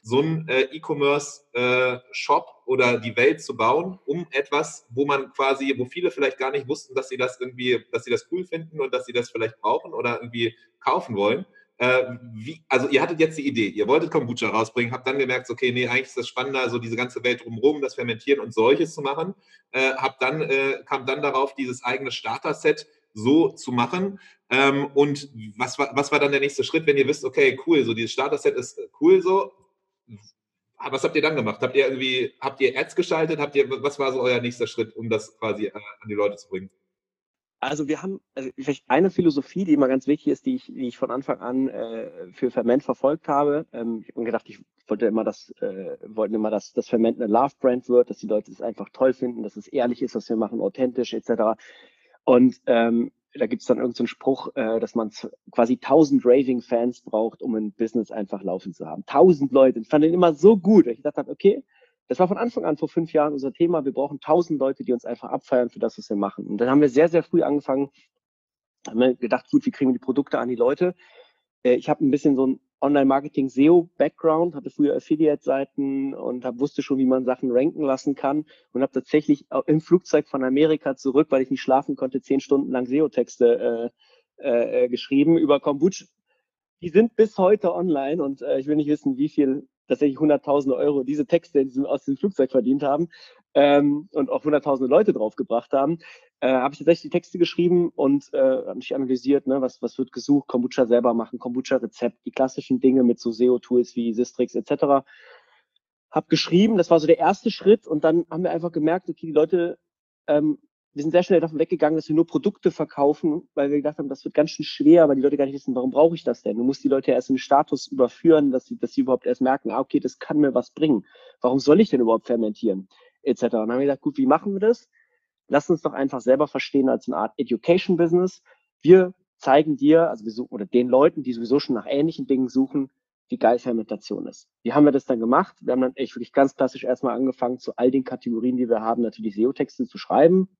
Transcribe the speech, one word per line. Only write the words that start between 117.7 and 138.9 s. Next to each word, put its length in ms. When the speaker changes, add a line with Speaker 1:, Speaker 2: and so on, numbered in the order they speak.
Speaker 2:
überführen, 640
dass 140
sie, 120
dass 140
sie 100
überhaupt 240
erst 160
merken, 300
ah, 80
okay, 220
das 180
kann 200
mir 140
was 180
bringen. 340
Warum 200
soll 200
ich 100
denn 120
überhaupt 260
fermentieren? 640
et 140
cetera. 240
Und 60
dann 80
haben 60
wir 60
gesagt, 140
„Gut, 160
wie 80
machen 280
wir 60
das? 300
Lass 220
uns 120
doch 120
einfach 280
selber 260
verstehen 420
als 180
eine 100
Art 200
Education-Business. 1040
Wir 320
zeigen 380
dir, 340
also 160
wir 60
suchen, 220
oder 120
den 220
Leuten, 360
die 100
sowieso 260
schon 160
nach 120
ähnlichen 400
Dingen 200
suchen, 420
wie 80
geil 220
Fermentation 680
ist.“ 200
Wie 100
haben 120
wir 60
das 140
dann 140
gemacht? 420
Wir 120
haben 80
dann 140
echt 200
wirklich 180
ganz 220
klassisch 280
erstmal 320
angefangen, 440
zu 160
all 160
den 120
Kategorien, 540
die 120
wir 120
haben, 200